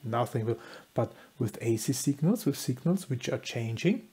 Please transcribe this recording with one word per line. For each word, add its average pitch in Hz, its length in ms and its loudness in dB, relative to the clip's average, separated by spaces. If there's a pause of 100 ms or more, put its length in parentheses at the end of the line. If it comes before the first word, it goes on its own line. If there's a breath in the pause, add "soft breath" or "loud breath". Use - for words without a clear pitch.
Nothing 117 420 0
will, 117 120 0 (360 loud breath)
but 117 180 0 (260 loud breath)
with 113 220 -2
A 117 160 2
C 135 160 -2
signals, 151 520 2
with 139 140 2
signals 165 500 0
which 123 200 -2
are 135 100 -2
changing 117 640 0 (100)